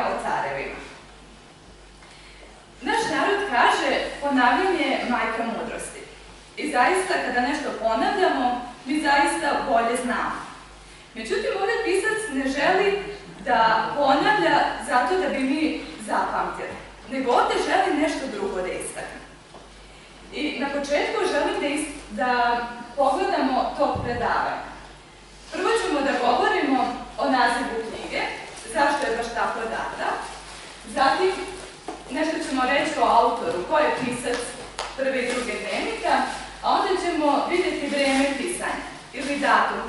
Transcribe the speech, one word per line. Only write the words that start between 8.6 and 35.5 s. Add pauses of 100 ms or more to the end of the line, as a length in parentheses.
mi
zaista (200)
bolje
znamo. (800)
Međutim, (100)
ovdje
pisac (140)
ne
želi (460)
da
ponavlja (300)
zato
da
bi
mi (260)
zapamtili, (340)
nego
ovdje (120)
želi
nešto
drugo
da
istakne. (1120)
I
na
početku (120)
želim
da
is-, (180)
da (360)
pogledamo
to
predavanje. (840)
Prvo (120)
ćemo
da (140)
govorimo (140)
o
nazivu (120)
knjige, (520)
zašto
je
baš
tako
data. (840)
Zatim (800)
nešto (120)
ćemo
reći
o
autoru, (120)
ko
je
pisac (580)
prve
i
druge